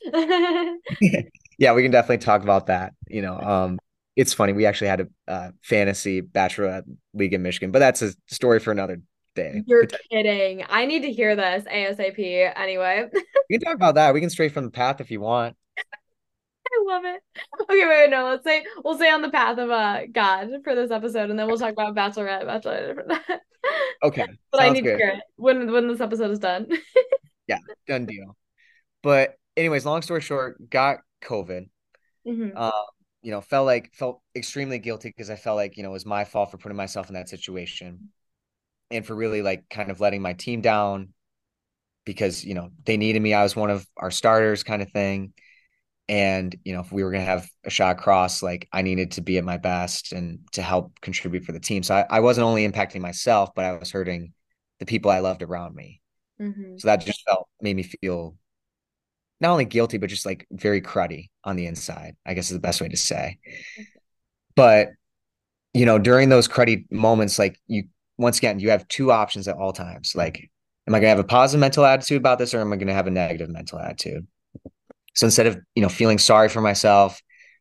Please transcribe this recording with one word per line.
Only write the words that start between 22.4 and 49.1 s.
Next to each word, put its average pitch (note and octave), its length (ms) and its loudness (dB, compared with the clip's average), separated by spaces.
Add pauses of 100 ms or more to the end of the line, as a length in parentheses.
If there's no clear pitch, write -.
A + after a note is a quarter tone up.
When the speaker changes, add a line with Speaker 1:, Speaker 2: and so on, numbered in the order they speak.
Speaker 1:
Bachelorette - 420 -6
after - 200 -10
that. E4+ 340 -6 (600)
Speaker 2:
Okay, - 220 0 (140)
Speaker 1:
<laughs> - 120 -20
But C4+ 100 4
I B3+ 40 8
Speaker 2:
sounds C4 100 4
Speaker 1:
need C4 60 0
to A3 100 0
Speaker 2:
good. G#3 60 2
Speaker 1:
hear G#3 120 2
it G3 140 -6 (120)
when, B3 360 0
when A#3+ 160 2
this A#3+ 140 -4
episode G#3+ 300 -2
is G#3 80 -4
done. F#3+ 320 -2
<laughs> D#4+ 60 0 (720)
Speaker 2:
Yeah, - 120 -2 (280)
done B2+ 180 -4
deal. G2 300 -14 (680)
But C#3 340 2 (200)
anyways, D#3 300 0
long D#3+ 160 -2
story E3 180 -6
short, C3 500 -8
got C3+ 280 2 (260)
covid. F#2 460 -8 (580)
Speaker 1:
Mm-hmm. A3+ 300 -8
Speaker 2:
Um, A2+ 140 -2 (500)
you A2+ 100 -12
know, G2+ 80 -6
felt C3+ 260 -2
like, B2 280 -2
felt B2+ 280 -8 (140)
extremely C3 440 -10
guilty A2 340 -10
'cause G#2 160 -16
I G#2+ 80 -12
felt G#2+ 180 -4
like, G2+ 220 -4
you G2+ 60 -12
know, F#2+ 80 -10
it - 20 -10
was F#2+ 120 -12
my G#2 200 -4
fault G2+ 260 -4
for F#2+ 60 -18
putting G#2 180 -16
myself G2 320 -10
in F#2+ 60 -16
that F2+ 160 -12
situation F2+ 800 -14 (800)
and A2+ 140 -6
for A2 100 -12
really, G#2+ 260 -4
like, F#2+ 280 -4
kind G2+ 220 -8
of F#2 100 -12
letting G2+ 200 0
my F2+ 120 -6
team A#2 260 -8
down G2+ 540 -2 (880)
because, G2 400 -4
you G2 100 -10
know, F2 160 -8 (140)
they A2 140 0
needed A2 240 2
me. G#2+ 120 2
I G#2 100 4
was G2 120 0
one G#2+ 140 -2
of G2 260 -4
our F#2 160 -10
starters A2 520 2
kind G#2 180 -6
of F#2+ 100 -10
thing. G2 420 -4 (760)
And, F#2+ 440 -2 (120)
you F#2+ 80 -8
know, F2+ 80 -6
if F2+ 100 -16
we G2 120 -2
were F#2 80 -4
gonna F#2+ 120 -4
have F#2 260 -4 (140)
a G2 60 -12
shot F#2 280 0
across, F#2 460 2
like, F2+ 300 -8
I F#2+ 80 -2
needed F#2 300 -2